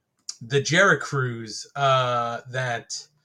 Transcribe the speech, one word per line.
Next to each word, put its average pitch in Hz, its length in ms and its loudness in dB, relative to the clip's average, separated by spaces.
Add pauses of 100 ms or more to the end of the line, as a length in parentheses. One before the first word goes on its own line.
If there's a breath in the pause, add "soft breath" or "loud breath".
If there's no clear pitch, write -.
(420)
the 117 200 0
Jeri 170 380 4
Cruise, 117 640 -4 (120)
uh, 123 640 2 (100)
that 123 560 -6 (160)